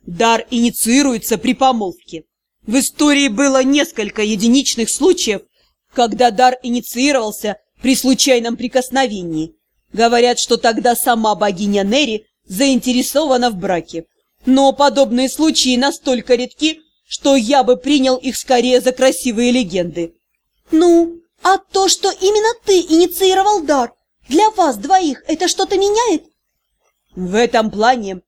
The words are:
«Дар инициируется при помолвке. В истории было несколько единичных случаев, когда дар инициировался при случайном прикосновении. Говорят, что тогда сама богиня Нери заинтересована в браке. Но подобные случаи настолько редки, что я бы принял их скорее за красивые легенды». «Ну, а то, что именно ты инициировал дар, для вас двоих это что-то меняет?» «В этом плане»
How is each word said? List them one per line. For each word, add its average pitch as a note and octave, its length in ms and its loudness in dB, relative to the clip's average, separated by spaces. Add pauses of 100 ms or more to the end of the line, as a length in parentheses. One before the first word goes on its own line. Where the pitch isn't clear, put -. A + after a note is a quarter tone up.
«Дар A3 440 0
инициируется A#3 840 0
при B3 160 -2
помолвке. G#3 720 -2 (400)
В A#3 140 0
истории C#4+ 480 0
было C4 380 0
несколько C4+ 580 -2
единичных A3+ 680 0
случаев, C4+ 540 0 (500)
когда A#3+ 380 0
дар B3+ 320 2
инициировался A#3+ 920 -4 (260)
при B3+ 140 2
случайном A#3+ 600 0
прикосновении. G#3 1000 -4 (360)
Говорят, A#3+ 460 2
что A#3 200 -2
тогда A#3 360 0
сама A3+ 400 0
богиня G3+ 480 -2
Нери A3 440 -2 (180)
заинтересована B3+ 1040 0
в G3+ 60 -10
браке. E3+ 500 -6 (380)
Но C4+ 280 4
подобные C4+ 560 2
случаи B3+ 480 0
настолько B3+ 600 0
редки, D4 440 -4 (280)
что - 260 0
я B3+ 300 2
бы B3 120 2
принял C4 400 0
их B3+ 200 -6
скорее B3 440 0
за B3+ 120 -2
красивые B3 580 0
легенды». F3 640 -4 (560)
«Ну, E4+ 500 4 (220)
а F#4+ 160 2
то, F#4+ 300 -2
что - 220 -2
именно G#4+ 440 0 (100)
ты F#4+ 160 4
инициировал F#4 840 2
дар, C4+ 300 0 (360)
для G4+ 220 4
вас D#4+ 260 0
двоих D4 500 0
это D#4+ 220 -2
что-то F#4+ 280 -2
меняет?» G4+ 480 0 (920)
«В F#3 180 -6
этом A#3 380 0
плане» G#3 560 -2